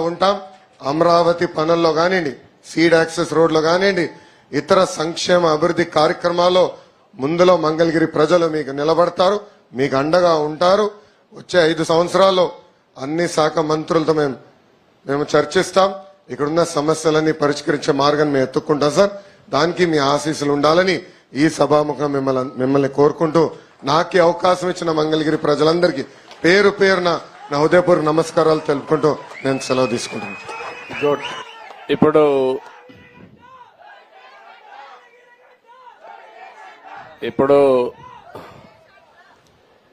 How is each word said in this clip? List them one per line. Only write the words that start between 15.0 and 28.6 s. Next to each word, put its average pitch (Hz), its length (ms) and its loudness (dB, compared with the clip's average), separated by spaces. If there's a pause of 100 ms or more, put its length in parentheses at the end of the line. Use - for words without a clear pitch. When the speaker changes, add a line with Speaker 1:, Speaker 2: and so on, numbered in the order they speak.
Speaker 1:
మేము 143 160 -4 (100)
చర్చిస్తాం. 180 560 2 (440)
ఇక్కడున్న 147 300 -2 (140)
సమస్యలన్నీ 156 560 0 (100)
పరిష్కరించే 143 480 -2 (100)
మార్గాన్ని 147 340 2
మేము 131 120 2
ఎత్తుక్కుంటాం 147 500 -2
సార్. 196 140 2 (440)
దానికి 170 360 0
మీ 151 80 0 (140)
ఆశీస్సులు 147 440 -4
ఉండాలని 165 380 2 (460)
ఈ 156 40 4 (140)
సభాముఖం 147 560 0
మిమ్మల్ని, 135 280 -2 (180)
మిమ్మల్ని 135 280 2 (100)
కోరుకుంటూ, 156 440 2 (480)
నాకు 170 260 0
ఈ 180 100 6
అవకాశం 180 460 0
ఇచ్చిన 170 260 -4
మంగళగిరి 156 460 0
ప్రజలందరికీ 151 600 0 (380)
పేరు 196 280 4 (100)
పేరున 180 300 2 (400)
నా 143 120 -2
హృదయపూర్వక 170 480 2
నమస్కారాలు 156 580 0